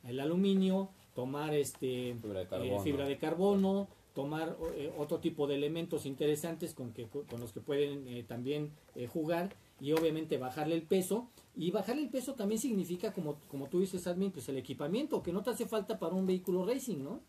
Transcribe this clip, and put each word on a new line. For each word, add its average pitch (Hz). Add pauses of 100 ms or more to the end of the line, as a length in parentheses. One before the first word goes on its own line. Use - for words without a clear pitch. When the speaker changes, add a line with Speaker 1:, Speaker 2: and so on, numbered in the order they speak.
Speaker 1:
el 127
aluminio, 190 (240)
tomar 143
este, 127
Speaker 2:
Fibra 101
de 92
Speaker 1:
eh, -
Speaker 2:
carbono. 98
Speaker 1:
fibra 139
de 139
carbono, 196 (260)
tomar, 156 (200)
eh, 156
otro 156
tipo 147
de 143
elementos 160
interesantes 151
con 120
que, 117
con 131
los 120
que -
pueden, 143
eh, 120
también, 143 (240)
eh, 123
jugar, 170 (260)
y 143
obviamente 160
bajarle 151
el 165
peso. 190 (260)
Y 175
bajarle 233
el 262
peso 254
también 214
significa, 202
como, 147 (100)
como 139
tú 175
dices, 185
Admin, 185
pues 131
el 139
equipamiento, 185
que 170
no 202
te 247
hace 233
falta 214
para 170
un 190
vehículo 185
racing, 214
¿no? 202